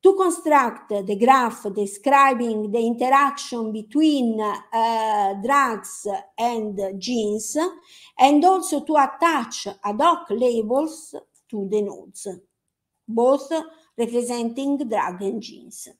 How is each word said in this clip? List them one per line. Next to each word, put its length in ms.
to 140
construct 720
the 280
graph 480
describing 960
the 80
interaction 920
between, 680
uh, 960
drugs 640
and 420
genes, 600
and 280
also 400
to 100
attach 720
ad 160
hoc 300
labels 840
to 200
the 120
nodes, 460
both 460
representing 800
drug 440
and 200
genes. 480